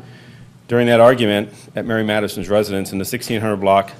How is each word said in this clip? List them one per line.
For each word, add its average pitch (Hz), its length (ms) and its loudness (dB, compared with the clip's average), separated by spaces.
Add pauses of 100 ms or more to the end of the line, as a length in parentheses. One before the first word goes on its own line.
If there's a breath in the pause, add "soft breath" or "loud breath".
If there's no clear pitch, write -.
(680 loud breath)
During 120 180 2
that 117 140 4
argument 110 520 4 (220 loud breath)
at 107 100 -8
Mary 110 200 -2
Madison's 104 440 -4
residence 101 440 -2
in 98 60 -6
the 95 60 -6
sixteen 120 360 -6
hundred 107 160 -4
block 98 440 0